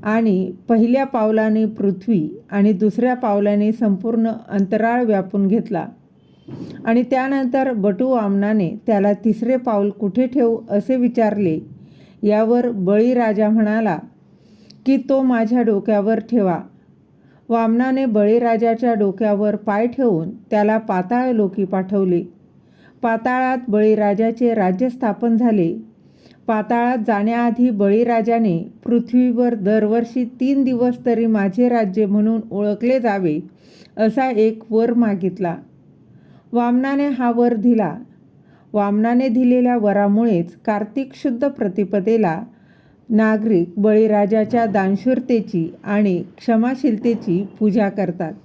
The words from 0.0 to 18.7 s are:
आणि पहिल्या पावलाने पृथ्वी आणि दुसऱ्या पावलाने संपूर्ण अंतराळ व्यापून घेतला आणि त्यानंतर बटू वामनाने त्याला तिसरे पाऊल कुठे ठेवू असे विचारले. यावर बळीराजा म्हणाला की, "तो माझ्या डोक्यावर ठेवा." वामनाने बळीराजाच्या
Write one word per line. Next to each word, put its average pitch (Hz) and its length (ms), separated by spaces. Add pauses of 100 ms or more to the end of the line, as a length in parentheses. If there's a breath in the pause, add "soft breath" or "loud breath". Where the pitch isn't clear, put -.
आणि 214 480 (160)
पहिल्या 240 360
पावलाने 220 640
पृथ्वी 202 640 (220)
आणि 202 220
दुसऱ्या 214 400
पावलाने 208 580
संपूर्ण 226 600 (180)
अंतराळ 220 540
व्यापून 196 440
घेतला 202 400 (1000 loud breath)
आणि 233 180
त्यानंतर 262 720
बटू 208 340
वामनाने 202 640 (180)
त्याला 202 260
तिसरे 233 440
पाऊल 214 320
कुठे 220 380
ठेवू 240 300 (120)
असे 208 260
विचारले. 214 640 (640 loud breath)
यावर 226 480
बळीराजा 214 760
म्हणाला 214 500 (880 loud breath)
की, 269 120
"तो 269 240
माझ्या 240 400
डोक्यावर 214 580
ठेवा." 214 400 (920 soft breath)
वामनाने 233 560
बळीराजाच्या 226 880